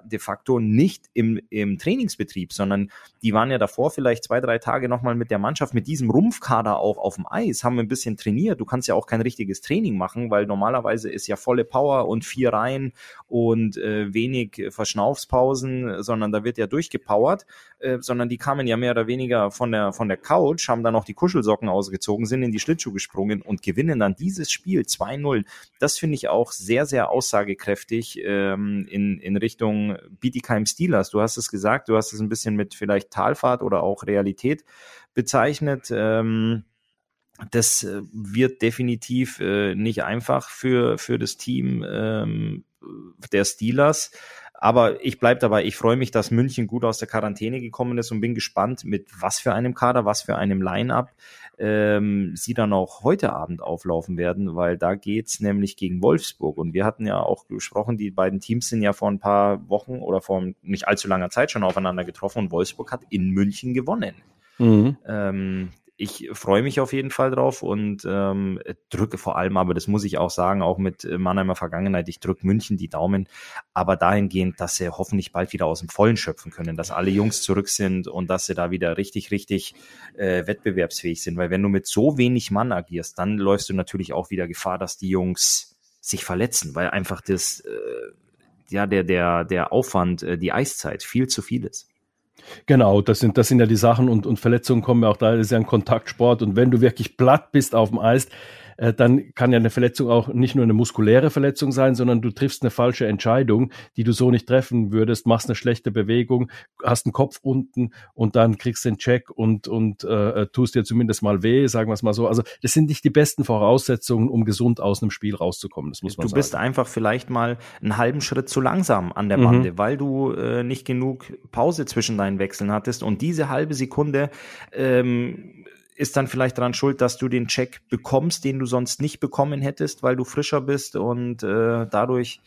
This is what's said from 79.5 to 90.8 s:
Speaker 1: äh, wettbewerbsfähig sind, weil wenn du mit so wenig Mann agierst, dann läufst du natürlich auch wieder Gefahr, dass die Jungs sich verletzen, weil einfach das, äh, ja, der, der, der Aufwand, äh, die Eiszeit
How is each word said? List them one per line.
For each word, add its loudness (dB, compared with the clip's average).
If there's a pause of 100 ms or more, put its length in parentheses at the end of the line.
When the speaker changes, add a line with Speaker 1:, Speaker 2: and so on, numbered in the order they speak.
Speaker 1:
äh, 0
wettbewerbsfähig -4
sind, -6
weil -2
wenn 0
du 2
mit 0
so 2
wenig 0
Mann 0
agierst, -8
dann -2
läufst 0
du -6
natürlich -4
auch -6
wieder -4
Gefahr, -6
dass -8
die -8
Jungs -2 (220)
sich -8
verletzen, -2
weil -2
einfach -4
das, -4
äh, -14 (960)
ja, -2
der, 4
der, 2
der 0
Aufwand, 0
äh, -2
die -2
Eiszeit -4